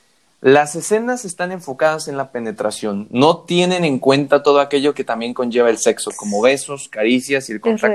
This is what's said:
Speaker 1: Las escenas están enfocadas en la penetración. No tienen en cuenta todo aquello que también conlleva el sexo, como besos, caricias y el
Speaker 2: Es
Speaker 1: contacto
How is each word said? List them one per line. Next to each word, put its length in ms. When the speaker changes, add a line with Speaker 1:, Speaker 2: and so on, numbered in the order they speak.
Speaker 1:
Las 340
escenas 480
están 300
enfocadas 560
en 80
la 140
penetración. 800
No 260
tienen 480
en 140
cuenta 440
todo 160
aquello 340
que 120
también 280
conlleva 360
el 80
sexo, 400
como 240
besos, 480
caricias 580
y 60
el 40
Speaker 2:
Es 40
Speaker 1:
contacto 340